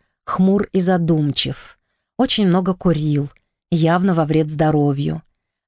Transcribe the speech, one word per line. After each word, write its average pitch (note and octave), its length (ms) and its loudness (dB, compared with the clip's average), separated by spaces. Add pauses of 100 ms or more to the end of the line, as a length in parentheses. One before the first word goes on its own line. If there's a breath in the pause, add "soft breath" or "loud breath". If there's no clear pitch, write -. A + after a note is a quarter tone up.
(240)
хмур G3 480 0
и F#3+ 80 0
задумчив, D#3+ 960 -2 (400)
очень A3+ 280 0
много F3+ 280 2
курил, D3+ 560 -2 (400)
явно F3 440 2
во D#3+ 100 2
вред D#3 260 0
здоровью. D3+ 720 0 (460)